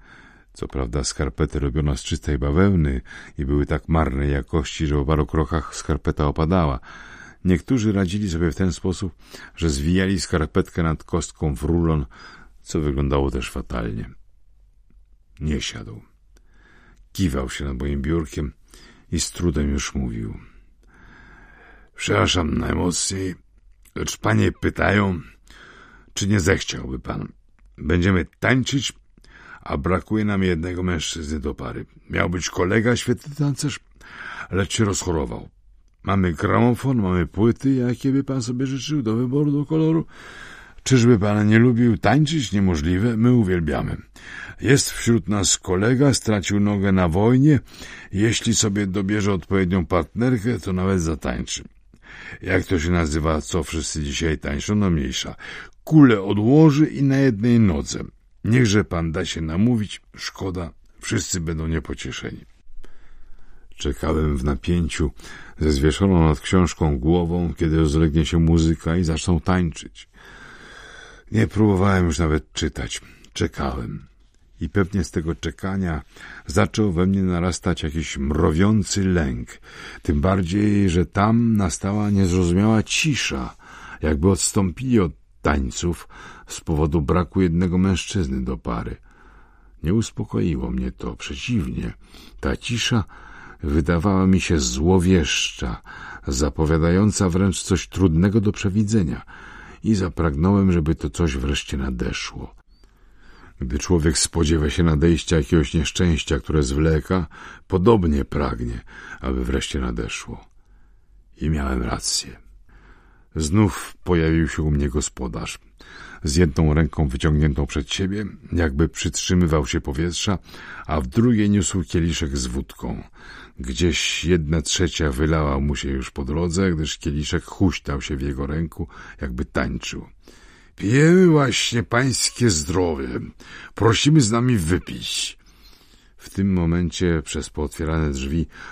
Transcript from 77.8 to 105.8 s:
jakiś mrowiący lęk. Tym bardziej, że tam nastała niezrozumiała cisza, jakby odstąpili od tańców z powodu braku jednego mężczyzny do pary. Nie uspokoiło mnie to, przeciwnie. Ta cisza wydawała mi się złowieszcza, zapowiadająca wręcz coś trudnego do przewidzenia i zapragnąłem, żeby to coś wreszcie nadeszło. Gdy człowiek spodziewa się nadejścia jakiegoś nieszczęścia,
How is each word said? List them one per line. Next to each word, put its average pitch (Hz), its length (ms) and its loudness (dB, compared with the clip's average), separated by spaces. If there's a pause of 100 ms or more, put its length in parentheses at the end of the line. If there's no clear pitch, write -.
jakiś 78 360 -6
mrowiący 87 880 2
lęk. 71 440 0 (540)
Tym 73 180 0
bardziej, 98 680 2
że 85 160 2
tam 113 500 2
nastała 104 540 -2
niezrozumiała 98 720 4
cisza, - 760 -2 (460)
jakby 78 280 2
odstąpili 104 720 0
od 80 120 0 (300)
tańców 73 640 -2 (380)
z - 140 -14
powodu 78 400 0
braku 85 420 0
jednego 87 360 2
mężczyzny 85 640 0
do 62 120 -4
pary. 57 400 -8 (880)
Nie 82 120 0
uspokoiło 98 760 -2
mnie 64 220 -4
to, - 240 -10
przeciwnie. 69 760 -6 (480)
Ta - 160 -2
cisza 117 480 -2 (580)
wydawała 85 640 2
mi 95 140 6
się 82 180 2
złowieszcza, 85 1200 2 (440)
zapowiadająca 80 1040 2
wręcz 92 340 2
coś - 260 0
trudnego 92 520 4
do 98 120 2
przewidzenia 101 720 0 (600)
i 110 100 2
zapragnąłem, 92 800 2
żeby 80 220 2
to - 160 -4
coś 76 260 0
wreszcie 71 400 -4
nadeszło. - 800 -6 (1080)
Gdy 67 180 -4
człowiek 82 400 2
spodziewa 78 520 0
się - 120 0
nadejścia 82 540 2
jakiegoś 78 380 2
nieszczęścia, 80 640 0